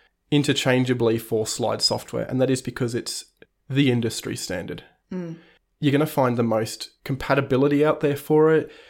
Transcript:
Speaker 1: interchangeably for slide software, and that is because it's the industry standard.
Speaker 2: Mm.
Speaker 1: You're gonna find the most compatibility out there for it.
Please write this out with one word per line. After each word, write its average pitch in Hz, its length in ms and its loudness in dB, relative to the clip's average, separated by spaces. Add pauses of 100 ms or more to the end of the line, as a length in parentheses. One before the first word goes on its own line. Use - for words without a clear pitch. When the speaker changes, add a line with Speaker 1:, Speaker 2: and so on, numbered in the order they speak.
(320)
Speaker 1:
interchangeably 127 840 2
for 110 300 -2
slide 110 340 -4
software, 113 440 -2
and - 160 -2
that 131 100 2
is 131 100 0
because 123 360 -4
it's - 300 -8 (440)
the 135 220 2
industry 117 420 -2
standard. - 480 -8 (300)
Speaker 2:
Mm. 170 240 -8 (420)
Speaker 1:
You're 143 140 2
gonna 143 140 2
find 123 300 0
the 120 60 2
most 113 480 -2 (140)
compatibility 139 800 2
out 151 160 2
there 143 160 0
for 156 360 4
it. 156 180 2 (200)